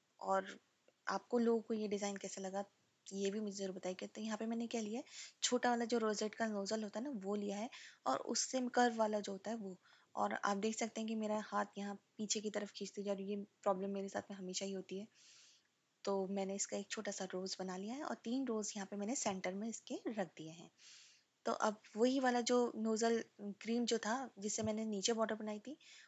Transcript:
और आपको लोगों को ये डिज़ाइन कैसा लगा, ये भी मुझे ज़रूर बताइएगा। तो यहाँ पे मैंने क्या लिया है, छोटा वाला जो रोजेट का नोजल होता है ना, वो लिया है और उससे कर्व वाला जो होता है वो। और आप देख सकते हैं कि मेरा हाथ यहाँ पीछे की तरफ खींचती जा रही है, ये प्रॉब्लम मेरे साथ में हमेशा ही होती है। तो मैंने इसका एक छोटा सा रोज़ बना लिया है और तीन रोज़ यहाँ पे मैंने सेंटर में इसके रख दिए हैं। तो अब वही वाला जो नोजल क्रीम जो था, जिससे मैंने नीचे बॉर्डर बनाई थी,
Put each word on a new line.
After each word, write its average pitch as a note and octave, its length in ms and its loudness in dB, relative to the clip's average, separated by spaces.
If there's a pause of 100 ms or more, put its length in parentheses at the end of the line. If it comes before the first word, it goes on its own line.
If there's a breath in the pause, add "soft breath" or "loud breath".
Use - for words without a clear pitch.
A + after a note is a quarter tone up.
(200)
और F#3+ 380 0 (500)
आपको G3 300 0
लोगों A#3 220 6
को A3+ 140 -4
ये G#3+ 140 -2
डिज़ाइन G3+ 280 0
कैसा G3 240 -8
लगा, G3 240 -2 (480)
ये G3 180 2
भी G#3+ 100 -2
मुझे G3+ 160 -4
ज़रूर F#3+ 200 -4
बताइएगा। F#3 300 -4
तो G#3+ 140 -10
यहाँ G#3+ 180 -2
पे A3+ 80 -2
मैंने A#3 200 -2
क्या A3+ 140 -2
लिया G#3+ 180 -2
है, D4 60 -8 (380 loud breath)
छोटा B3 280 4
वाला A#3 140 4
जो A#3 140 2
रोजेट G#3+ 360 2
का A3+ 120 0
नोजल G#3+ 360 0
होता G#3+ 180 -4
है B3 40 -4
ना, D4 60 -4
वो G3 240 -2
लिया G3+ 240 -2
है A#3 120 -4 (360 loud breath)
और C4 120 2
उससे - 500 0
कर्व A#3+ 280 6
वाला G#3+ 240 4
जो G3 120 -4
होता G3 180 -6
है A#3 60 -2
वो। F#3+ 200 -6 (380 loud breath)
और G#3 200 2
आप G3+ 220 2
देख A3 200 0
सकते A3+ 240 -2
हैं A3 80 -2
कि A3+ 60 0
मेरा G#3+ 320 0
हाथ G3+ 200 0 (120)
यहाँ G3+ 160 -4
पीछे G#3 460 -4
की G#3 100 -2
तरफ G3+ 200 -4
खींचती G3+ 320 -8
जा G3+ 100 0
रही G3 180 -4
है, G#3 80 -2
ये G3+ 80 -6 (160)
प्रॉब्लम G3 280 2
मेरे G3 180 -2
साथ G3+ 220 -4
में G3 60 -10
हमेशा F#3+ 300 -4
ही G3 60 -4
होती F#3+ 260 -6
है। G#3 80 -8 (1000 loud breath)
तो G3 220 2
मैंने G3 280 0
इसका G3+ 220 -2
एक G3+ 140 -4
छोटा G#3 220 -4
सा G3 120 -4
रोज़ F#3 340 -4
बना F#3 180 -4
लिया G3+ 180 -6
है D4 100 -6
और - 100 -2
तीन B3+ 320 -2
रोज़ A3 300 0
यहाँ G3 100 -4
पे G#3 100 -8
मैंने G3+ 180 0
सेंटर F#3+ 400 0
में G#3 140 -4
इसके B3 300 -6 (100)
रख G#3 280 -2
दिए D#3+ 140 -10
हैं। E3+ 200 -16 (720 loud breath)
तो A#3 80 2
अब - 300 2 (140)
वही B3+ 240 6
वाला B3 200 6
जो A#3+ 360 6
नोजल A3 480 4 (160)
क्रीम G#3+ 440 0
जो A3+ 140 2
था, A3+ 400 0
जिससे G#3 240 -2
मैंने G#3+ 220 0
नीचे G#3+ 280 2
बॉर्डर A3 220 2
बनाई G#3+ 240 -6
थी, C4 180 -10 (300 loud breath)